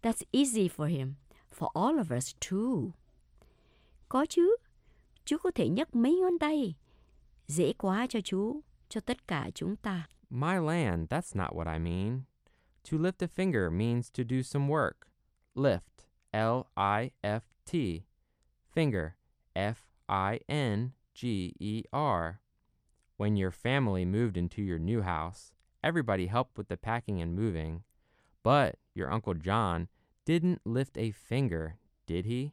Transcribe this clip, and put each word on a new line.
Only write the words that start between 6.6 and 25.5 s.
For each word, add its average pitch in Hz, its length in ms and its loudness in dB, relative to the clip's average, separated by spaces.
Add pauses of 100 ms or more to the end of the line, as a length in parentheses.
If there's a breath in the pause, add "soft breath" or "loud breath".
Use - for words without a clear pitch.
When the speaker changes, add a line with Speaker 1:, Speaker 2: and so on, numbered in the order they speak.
Speaker 1:
Dễ 151 260 2
quá 208 340 0
cho 233 140 -2
chú, 214 400 -2 (280)
cho 220 120 -6
tất - 280 -6
cả 139 260 -2
chúng 185 220 -4
ta." 185 320 -6 (220)
Speaker 2:
"My 151 280 0
land, 151 540 0
that's 123 320 -2
not - 80 -4
what 82 200 -4
I 80 60 -2
mean. 95 440 -2 (680)
To 156 80 0
lift 180 260 0
a - 20 -4
finger 135 460 2
means 117 400 0
to 131 180 -4
do 131 120 0
some 139 260 0
work. 143 240 2 (600)
Lift, 127 520 0 (240)
L 113 320 2 (120)
I 104 360 2 (120)
F 104 180 -2 (240)
T. - 80 -12 (1000)
Finger, 104 360 2 (440)
F 104 220 0 (300)
I 98 320 0 (100)
N 127 420 0 (240)
G 98 440 -4
E 107 240 -4 (100)
R. 98 420 0 (840)
When 104 260 2
your 92 200 0
family 113 480 2
moved 107 260 0
into 87 260 -2
your 90 180 -2
new 104 220 0
house, 87 500 -6 (300)